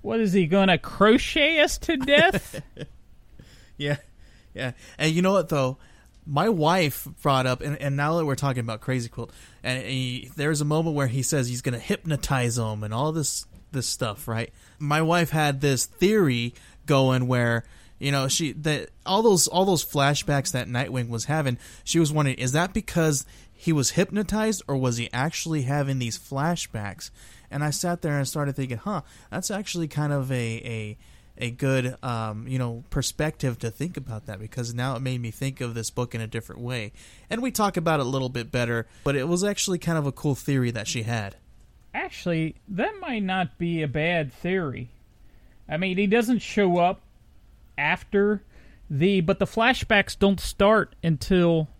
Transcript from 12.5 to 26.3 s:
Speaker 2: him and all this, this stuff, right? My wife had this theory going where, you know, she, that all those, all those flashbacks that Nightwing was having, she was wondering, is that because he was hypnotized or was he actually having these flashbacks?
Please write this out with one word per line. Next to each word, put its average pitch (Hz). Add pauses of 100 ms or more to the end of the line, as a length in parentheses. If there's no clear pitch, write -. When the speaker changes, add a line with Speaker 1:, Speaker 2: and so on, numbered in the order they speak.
Speaker 2:
him 107
and 107
all 147
this, 156 (280)
this 131
stuff, -
right? 113 (280)
My 151
wife 170
had 147
this 139
theory 151 (320)
going 131
where, 120 (340)
you 139
know, 135
she, 143
that 147 (160)
all 196
those, 214
all 190
those 180
flashbacks 143
that 123
Nightwing 120
was 113
having, 143 (260)
she -
was 156
wondering, 147
is 127
that 170
because 160 (260)
he -
was 135
hypnotized 208
or 139
was 123
he 117
actually 156
having 139
these 117
flashbacks? 135 (400)